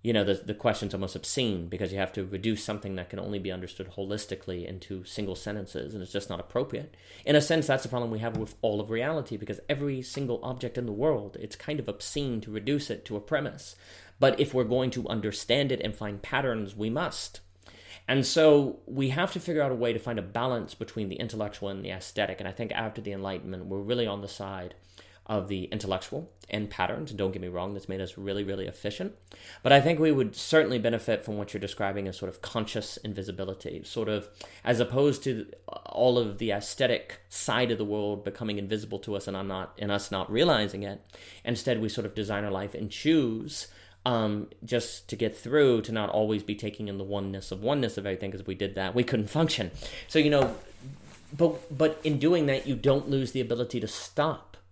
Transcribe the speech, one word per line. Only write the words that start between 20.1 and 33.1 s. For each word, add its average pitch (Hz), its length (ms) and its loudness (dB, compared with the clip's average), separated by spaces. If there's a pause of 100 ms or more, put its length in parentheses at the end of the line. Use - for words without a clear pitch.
a 92 40 -4
balance 117 520 -2
between 107 340 -4
the 90 60 -4
intellectual 104 540 -4
and 98 140 -6
the 95 80 -6
aesthetic. 95 480 -4
And 95 80 -6
I 95 40 -4
think 113 200 -6
after 110 300 -4
the 101 100 -6
Enlightenment, 92 540 -6
we're 95 140 -4
really 117 260 0
on 101 160 -4
the 98 60 -10
side 95 480 -10 (500)
of 101 220 0
the 95 180 -2
intellectual 101 680 -4 (200)
and 104 180 -2
patterns. 110 420 -2
Don't 98 200 0
get 92 100 -8
me 90 60 -6
wrong, 90 260 -4
that's 95 160 -10
made 95 100 -4
us 92 160 -6
really, 98 280 -4
really 98 240 -4
efficient. - 460 -6 (500)
But 131 80 8
I 139 100 12
think 156 180 4
we 156 120 8
would 131 240 4
certainly 151 420 4
benefit 113 480 2
from 107 100 -4
what 101 160 -6
you're 104 80 -6
describing 98 480 -2
as 92 80 -6
sort 95 140 -6
of - 140 -12
conscious - 540 -4
invisibility, 95 880 -6